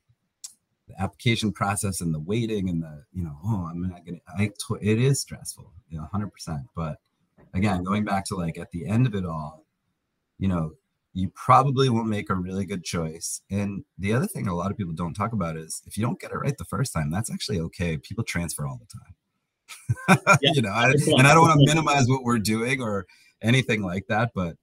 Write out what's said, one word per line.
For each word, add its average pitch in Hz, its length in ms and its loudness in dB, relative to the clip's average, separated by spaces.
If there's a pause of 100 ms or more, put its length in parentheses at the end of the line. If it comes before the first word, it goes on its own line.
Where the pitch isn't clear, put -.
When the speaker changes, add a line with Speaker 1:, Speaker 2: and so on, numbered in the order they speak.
(880)
Speaker 1:
the - 140 -12
application 110 500 0
process 98 480 -2
and 85 140 -2
the 78 60 -4
waiting 104 500 -2
and 82 140 -2
the, 76 280 -16
you 90 120 -8
know, 73 200 -8
"Oh, 98 260 -2
I'm 87 120 -8
not 90 240 -6
gonna," 85 140 -12 (180)
I 104 120 2
tw-, - 320 -8
it 110 180 2
is 135 200 2
stressful, - 540 -14 (160)
you 82 80 -10
know, 76 60 -10
a 78 40 -10
hundred 101 240 -6
percent. 76 300 -10 (140)
But 80 220 -6 (580)
again, 92 280 0
going 101 220 0
back 95 220 -2
to, 104 80 -6
like, 85 240 -4
at 85 120 -12
the 85 140 -8
end 117 220 4
of 104 80 -4
it 92 100 -4
all, 78 400 -10 (720)
you 98 100 -2
know, 82 260 0 (400)
you 92 220 -2
probably 131 540 4
won't 113 180 2
make 104 220 -2
a 98 60 0
really 92 300 -2
good 90 180 -6
choice. 82 680 -6
And 98 340 -4 (140)
the 98 160 0
other 151 140 2
thing - 200 -6
a 90 80 -2
lot 87 160 -2
of - 60 -8
people 85 160 -4
don't 82 200 -4
talk 104 200 -2
about 85 240 -2
is 80 280 -12
if - 120 -12
you 107 80 0
don't 143 140 -4
get - 120 -14
it - 60 -8
right 147 200 -4
the - 80 -12
first - 280 -4
time, 76 180 -2
that's 98 200 -4
actually 98 280 -4
okay. 82 380 -4
People - 260 -8
transfer 82 420 -6
all 67 140 -8
the - 60 -20 (120)
time. - 1400 0
<laughs> - 40 -10
Speaker 2:
Yeah, 139 120 4
Speaker 1:
You 139 80 2
know, 101 100 -2
I, 120 200 4
Speaker 2:
good 143 120 4
point. 147 160 4
Speaker 1:
and 135 80 10
I 151 60 10
don't 165 80 10
wanna 165 140 8
Speaker 2:
Good 143 120 8
point. 151 80 4
Speaker 1:
minimize 143 320 2
what 131 160 0
we're 120 160 2
doing 113 420 0
or 104 240 -4 (360)
anything 120 420 4
like 92 240 -4
that, 113 260 0
but, 87 300 -4